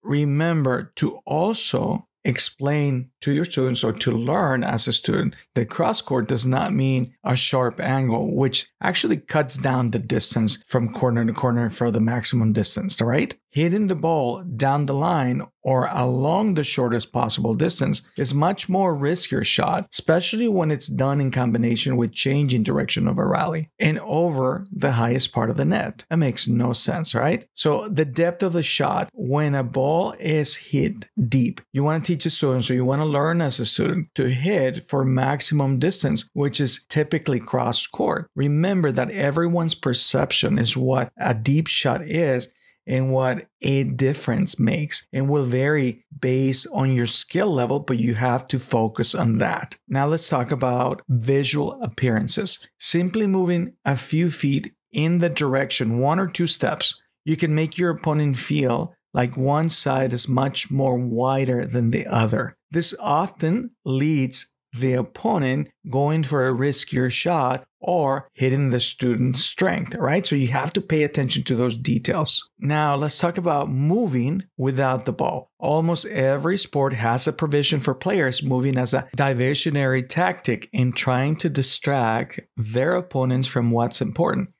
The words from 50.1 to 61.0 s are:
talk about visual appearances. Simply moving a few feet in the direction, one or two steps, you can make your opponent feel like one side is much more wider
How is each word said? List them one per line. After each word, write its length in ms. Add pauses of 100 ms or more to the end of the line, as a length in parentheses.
talk 220
about 580
visual 720
appearances. 840 (120)
Simply 500
moving 460 (100)
a 140
few 340
feet 420 (200)
in 240
the 120
direction, 720
one 180
or 100
two 200
steps, 540 (240)
you 100
can 180
make 240
your 120
opponent 480
feel 560 (200)
like 220
one 320
side 460
is 160
much 420
more 260
wider 680